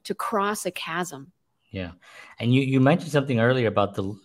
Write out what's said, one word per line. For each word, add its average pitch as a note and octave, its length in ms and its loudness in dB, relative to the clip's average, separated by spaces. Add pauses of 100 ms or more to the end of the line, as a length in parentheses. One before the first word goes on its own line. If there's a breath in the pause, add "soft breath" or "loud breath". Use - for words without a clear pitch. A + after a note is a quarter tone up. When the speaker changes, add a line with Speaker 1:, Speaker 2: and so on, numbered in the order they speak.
Speaker 1:
to G3 100 -6
cross G#3 500 -2
a F3+ 60 -6
chasm. E3 600 -8 (380)
Speaker 2:
Yeah. F#2 200 -8 (500 loud breath)
And A#2+ 140 2
you, C#3 80 6
you C3 180 2
mentioned D3+ 320 4
something C3+ 280 0
earlier A#2+ 280 2
about G2+ 260 0
the G2+ 100 -4
l-, G2+ 200 -8